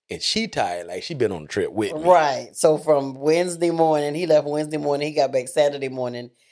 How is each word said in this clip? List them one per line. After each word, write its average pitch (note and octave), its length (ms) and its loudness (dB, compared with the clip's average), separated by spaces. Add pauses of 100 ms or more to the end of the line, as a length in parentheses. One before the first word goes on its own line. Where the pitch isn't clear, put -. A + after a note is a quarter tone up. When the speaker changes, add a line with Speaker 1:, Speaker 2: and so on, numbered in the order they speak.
Speaker 1:
and F2 120 -10
she A3 260 -2
tired, F2 400 -4
like F2+ 160 -8
she - 100 -10
been A#2+ 180 0
on D#2+ 120 -8
the D2+ 40 -18
trip F2 240 -2
with G2+ 220 -4
me. D#3 100 -6
Speaker 2:
Right. D3+ 500 4
So D#3 240 4
from C#3+ 360 2
Wednesday E3+ 580 0
morning, D#3 440 2
he F3 100 -4
left D3+ 220 4
Wednesday D3+ 300 -4
morning. D3 320 -2
He D3+ 40 -10
got C#3 180 2
back B2+ 160 -2
Saturday C#3 420 0
morning B2 420 -8 (200)